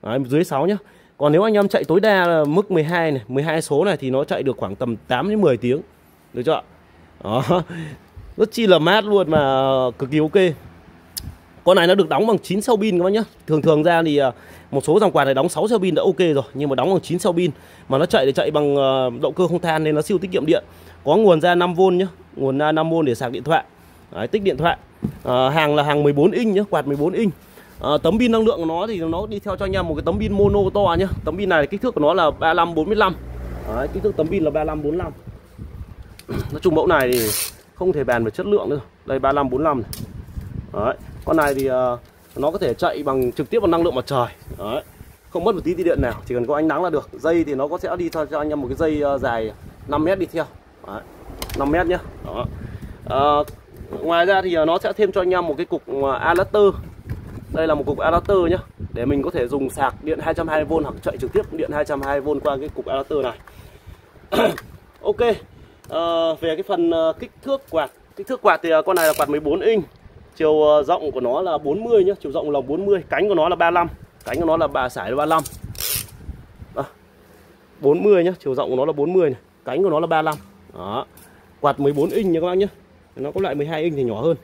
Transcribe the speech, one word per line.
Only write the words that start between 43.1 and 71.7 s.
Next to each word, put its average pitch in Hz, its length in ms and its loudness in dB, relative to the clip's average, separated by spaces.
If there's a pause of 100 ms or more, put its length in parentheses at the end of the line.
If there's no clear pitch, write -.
trực 139 180 -6
tiếp 226 100 0
bằng 190 120 2
năng 170 120 2
lượng 156 120 0
mặt 123 120 -2
trời. 123 200 0 (300)
Đấy, 107 260 -6 (460)
không 170 140 -4
mất 208 120 2
một 156 80 -6
tí, 170 100 -2
tí 180 100 -4
điện 160 180 4
nào, 120 120 0 (120)
chỉ 123 100 -6
cần 120 100 -2
có 143 100 -2
ánh 156 120 0
nắng 156 160 0
là 180 60 -2
được. 151 240 -4
Dây 165 300 0
thì 143 120 -4
nó 135 120 -2
có 165 100 -6
sẽ 180 180 -6
đi 175 140 -4
cho, 156 160 -4
cho 147 140 -6
anh 151 100 -2
em 147 120 -4
một 127 60 -6
cái 131 100 -6
dây, 156 240 0
ờ, 139 160 0
dài 117 340 -2 (360)
năm 147 160 0
mét 190 160 0
đi 175 60 -2
theo. 156 200 -6 (420)
Đấy, 101 140 -12 (560)
năm 139 140 0
mét 170 160 2
nhá. 180 100 0 (280)
Đó. 92 200 -8 (600)
Ờ, 147 380 2 (580)
ngoài 170 240 2
ra 190 160 4
thì, 180 120 -2
ờ, 156 120 2
nó 165 120 2
sẽ 196 160 -2
thêm 202 180 0
cho 196 100 0
anh 180 80 0
em 180 180 0
một 151 100 -2
cái 175 80 -4
cục, - 160 -4 (220)
ờ, 139 80 0
adapter. 190 520 2 (880)
Đây 160 140 -2
là 151 80 2
một 147 100 -4
cục 143 120 -4
adapter 170 400 2 (120)
nhá, 185 80 2 (360)
để 117 120 -4
mình 139 180 0
có 170 80 -4
thể 120 160 -2
dùng 135 220 -2
sạc 139 340 -4
điện 151 160 -4
hai 160 140 -2
trăm 165 140 -4
hai 156 120 0
mươi 151 60 -2
vôn 160 180 -2
hoặc 135 180 -8
chạy - 160 -6
trực 127 160 -6
tiếp 208 80 2 (120)
điện 160 200 -6
hai 147 120 -2
trăm 139 160 -4
hai 139 140 -2
mươi 139 60 -2
vôn 147 180 -2
qua 139 180 -2
cái 147 120 -8
cục - 160 -10
adapter 139 380 -4
này. 120 140 -6 (920)
<clears throat> 220 200 2 (500)
Ok, 208 160 -2 (720)
ờ, 165 440 0
về 160 220 -2
cái - 80 -2
phần, 170 280 0
ờ, 160 280 0
kích - 120 -14 (100)
thước 269 280 -4
quạt, 156 220 -2 (240)
kích 202 120 -12
thước 254 140 -6
quạt 175 220 4
thì, 170 60 -2
ờ, 160 120 4
con 185 140 0
này 165 120 4
là 151 100 4
quạt 147 120 0
mười 147 100 0
bốn 156 200 -2
inch, 208 240 0 (520)
chiều, 156 280 2
ờ, 151 200 6
rộng 156 280 -2
của 127 80 -6
nó 151 220 0
là 170 160 -2
bốn 190 260 -4